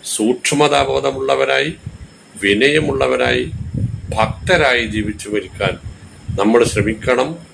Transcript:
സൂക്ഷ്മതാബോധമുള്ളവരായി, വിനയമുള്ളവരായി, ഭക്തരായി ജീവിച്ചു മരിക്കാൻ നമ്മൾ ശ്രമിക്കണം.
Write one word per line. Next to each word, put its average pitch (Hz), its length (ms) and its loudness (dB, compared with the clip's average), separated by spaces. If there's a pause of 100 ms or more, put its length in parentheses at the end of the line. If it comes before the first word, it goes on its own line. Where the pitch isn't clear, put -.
സൂക്ഷ്മതാബോധമുള്ളവരായി, 135 1700 0 (680)
വിനയമുള്ളവരായി, 127 1080 2 (680)
ഭക്തരായി 123 720 2
ജീവിച്ചു 107 420 -6
മരിക്കാൻ 98 500 -4 (600)
നമ്മൾ 113 260 4
ശ്രമിക്കണം. 120 880 -2